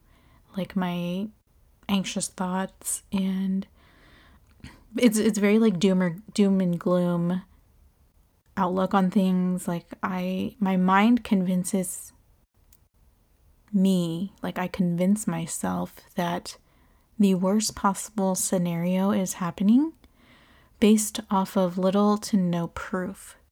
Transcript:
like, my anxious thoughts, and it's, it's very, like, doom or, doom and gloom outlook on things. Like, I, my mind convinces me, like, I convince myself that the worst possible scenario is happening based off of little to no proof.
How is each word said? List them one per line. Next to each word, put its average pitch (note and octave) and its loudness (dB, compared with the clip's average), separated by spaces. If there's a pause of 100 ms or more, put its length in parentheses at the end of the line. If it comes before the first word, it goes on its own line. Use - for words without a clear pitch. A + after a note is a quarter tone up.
(580)
like, F3+ -8
my F3+ -4 (600)
anxious F#3+ -2
thoughts, - -6 (100)
and F#3+ -2 (1300)
it's, A#3 4
it's G#3+ 2
very, G#3 4
like, A3 2
doom F#3 2
or, E3+ -2 (180)
doom G3 4
and F3 0
gloom F3+ 0 (1120)
outlook F#3 0
on F#3+ 4
things. F3+ 0
Like, E3+ -6 (160)
I, F#3 -6
my F#3+ 2
mind G3 4
convinces F#3 -2 (1600)
me, F#3 0 (100)
like, F3+ -6
I F3+ -4
convince F3+ 0
myself F3+ -6 (180)
that F3 -6 (600)
the G3 4
worst F#3+ 0
possible F#3+ -2
scenario F3+ 0
is G3+ -2
happening A3 2 (840)
based G#3+ 2 (120)
off F#3+ 0
of F#3 0
little G#3 2
to - -2
no E3+ 0
proof. - -10 (160)